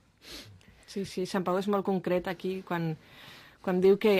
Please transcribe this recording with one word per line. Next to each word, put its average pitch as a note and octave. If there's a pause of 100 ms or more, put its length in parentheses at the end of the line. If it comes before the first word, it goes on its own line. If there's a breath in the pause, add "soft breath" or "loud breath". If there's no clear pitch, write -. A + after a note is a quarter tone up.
(880 loud breath)
Sí, G3
sí, F#3
Sant F#3+
Pau F#3
és G3
molt G3
concret F3+
aquí, F#3
quan, E3 (640 loud breath)
quan F#3
diu G3
que G#3